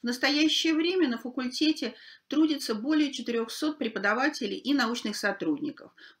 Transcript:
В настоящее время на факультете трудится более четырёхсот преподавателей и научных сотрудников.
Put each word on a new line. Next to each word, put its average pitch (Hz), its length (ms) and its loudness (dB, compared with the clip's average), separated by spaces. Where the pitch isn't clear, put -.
В 233 60 -6
настоящее 294 640 2
время 330 360 2
на 233 100 -2
факультете 269 760 -2
трудится 285 460 2
более 277 380 2
четырёхсот 233 640 -4
преподавателей 220 800 0
и 254 160 -2
научных 233 440 0
сотрудников. 165 760 -4